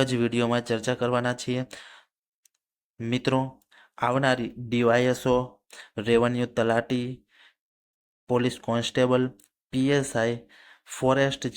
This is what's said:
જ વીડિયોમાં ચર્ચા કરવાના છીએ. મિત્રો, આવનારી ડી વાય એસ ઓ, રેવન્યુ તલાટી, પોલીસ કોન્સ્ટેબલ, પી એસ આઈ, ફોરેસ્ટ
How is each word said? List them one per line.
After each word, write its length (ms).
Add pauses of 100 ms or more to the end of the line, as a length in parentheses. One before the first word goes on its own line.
જ 20 (120)
વીડિયોમાં 460
ચર્ચા 340
કરવાના 400
છીએ. 200 (1500)
મિત્રો, 280 (640)
આવનારી 520
ડી 320
વાય 240
એસ 100 (120)
ઓ, 20 (720)
રેવન્યુ 500
તલાટી, 520 (1200)
પોલીસ 280 (100)
કોન્સ્ટેબલ, 560 (480)
પી 180 (100)
એસ 120 (100)
આઈ, 220 (520)
ફોરેસ્ટ 480 (140)